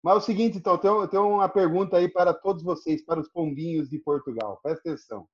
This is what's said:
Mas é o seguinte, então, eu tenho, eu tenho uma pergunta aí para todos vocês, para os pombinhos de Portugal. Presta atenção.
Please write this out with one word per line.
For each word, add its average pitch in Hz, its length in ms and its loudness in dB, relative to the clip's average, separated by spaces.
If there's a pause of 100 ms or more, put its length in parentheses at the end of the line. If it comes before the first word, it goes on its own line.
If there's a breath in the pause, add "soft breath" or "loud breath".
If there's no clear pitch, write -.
Mas 180 120 4
é - 20 4
o 202 40 2
seguinte, 220 380 0
então, 180 160 2
eu 170 40 0
tenho, 208 240 2
eu 185 60 -4
tenho 202 200 2
uma 202 200 2
pergunta 185 480 2
aí 175 120 4
para 180 240 2
todos 175 300 -4
vocês, 160 420 -4
para - 140 -2
os 151 100 -6
pombinhos 156 640 -4
de 151 80 -8
Portugal. 113 640 -6
Presta 156 280 -6
atenção. 107 440 -12